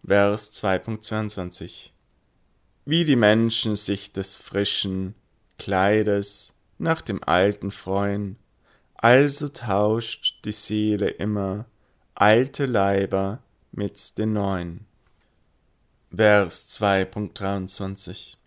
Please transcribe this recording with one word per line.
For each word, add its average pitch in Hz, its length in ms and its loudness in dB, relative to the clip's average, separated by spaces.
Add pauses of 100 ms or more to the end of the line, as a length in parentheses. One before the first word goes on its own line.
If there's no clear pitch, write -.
Vers 101 460 2
zwei 95 260 0
Punkt 107 260 -8
zweiundzwanzig. 104 880 -8 (920)
Wie 165 180 2
die 147 120 4
Menschen 110 600 4
sich - 360 -4
des - 240 -6
frischen 95 800 -4 (440)
Kleides 101 960 0 (240)
nach 160 240 -2
dem - 200 -6
alten 98 480 2
freuen, 101 680 -4 (580)
also 139 540 4
tauscht 110 960 -2
die 107 80 -4
Seele 107 580 0
immer 101 560 -4 (480)
alte 127 520 2
Leiber 98 760 0 (300)
mit - 440 -6
den 110 160 0
neuen. 95 540 -4 (1300)
Vers 104 540 4
zwei 98 360 2
Punkt 101 340 -8
dreiundzwanzig. 98 1000 -6 (100)